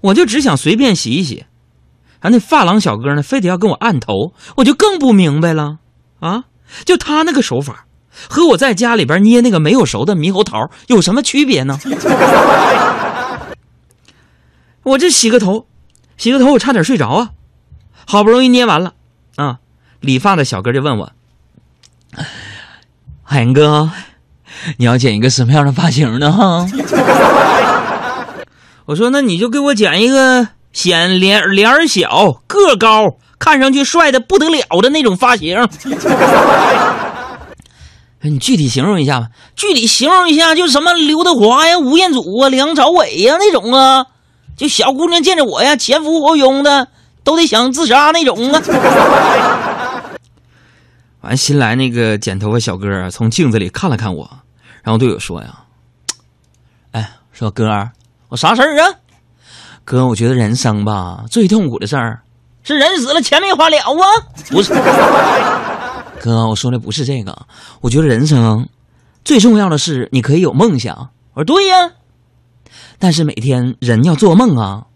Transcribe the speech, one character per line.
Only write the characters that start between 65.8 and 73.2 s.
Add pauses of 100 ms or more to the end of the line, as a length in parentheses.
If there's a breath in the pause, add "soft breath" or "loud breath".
”“哥，
我
说
的
不
是
这
个， (360 loud breath)
我
觉
得
人
生 (560)
最
重
要
的
是
你
可
以
有
梦
想。” (240)
我
说
：“对
呀。 (1080 loud breath)
”“但
是